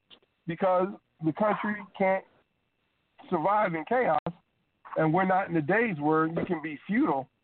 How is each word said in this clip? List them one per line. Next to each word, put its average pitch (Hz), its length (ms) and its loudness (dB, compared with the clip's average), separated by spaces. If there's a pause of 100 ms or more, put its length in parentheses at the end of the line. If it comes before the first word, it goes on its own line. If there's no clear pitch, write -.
(480)
because 185 420 0 (340)
the 156 100 0
country 208 420 -2 (220)
can't 190 280 0 (1040)
survive 185 460 0
in 156 100 -6
chaos, 202 340 2 (800)
and 160 160 2
we're 190 120 2
not 185 220 2
in 170 60 -6
the 165 80 2
days 196 380 0
where 156 260 2
you 165 200 -4
can 165 160 -4
be 151 160 -10 (100)
futile 190 420 0 (140)